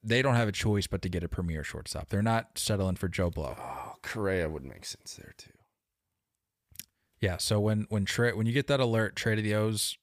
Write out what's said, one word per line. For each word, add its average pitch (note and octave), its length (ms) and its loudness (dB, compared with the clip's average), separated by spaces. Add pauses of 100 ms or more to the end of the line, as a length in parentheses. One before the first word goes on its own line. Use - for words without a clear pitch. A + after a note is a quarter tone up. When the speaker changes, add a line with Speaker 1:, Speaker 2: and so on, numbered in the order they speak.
Speaker 1:
they A#2 200 2
don't C3 140 4
have A#2 120 4
a G2+ 40 0
choice G2+ 340 2
but - 160 -4
to F#2 80 -2
get F2 120 -2
a E2 60 -4
premier E2 340 -2
shortstop. - 460 -8
They're G2+ 140 2
not A2+ 340 0
settling F#2+ 400 2
for F#2+ 120 -2
Joe F2 200 0
Blow. D2 300 -4
Speaker 2:
Oh, - 440 -10
Correa F#2+ 460 0
would D2 160 -6
make - 220 -14
sense - 300 -12
there - 200 -20
too. - 140 -20 (1700)
Speaker 1:
Yeah. F2+ 160 0
So G#2 240 2
when, G#2+ 300 2
when G2+ 160 0
Trey, A#2+ 260 2
when A2 140 0
you A#2 80 2
get C#3 140 2
that C#3 120 4
alert, A2+ 340 2
Trey A2 220 0
to G#2+ 60 0
the G#2+ 120 2
O's. G#2+ 480 0